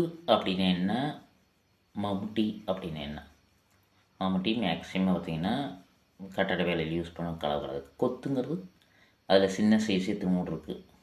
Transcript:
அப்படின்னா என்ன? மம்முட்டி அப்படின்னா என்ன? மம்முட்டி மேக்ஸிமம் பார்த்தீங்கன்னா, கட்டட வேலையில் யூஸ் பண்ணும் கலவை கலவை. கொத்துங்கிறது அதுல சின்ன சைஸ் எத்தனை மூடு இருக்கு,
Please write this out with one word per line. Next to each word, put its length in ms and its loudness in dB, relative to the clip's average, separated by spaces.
அப்படின்னா 420 4
என்ன? 520 0
மம்முட்டி 640 -2
அப்படின்னா 340 -4
என்ன? 260 -10
மம்முட்டி 380 0
மேக்ஸிமம் 560 0
பார்த்தீங்கன்னா, 400 -2
கட்டட 300 0
வேலையில் 380 0
யூஸ் 120 -10
பண்ணும் 220 -6
கலவை 240 0
கலவை. 220 -6
கொத்துங்கிறது 640 -2
அதுல 220 6
சின்ன 280 4
சைஸ் 300 2
எத்தனை 280 0
மூடு 160 0
இருக்கு, 340 -8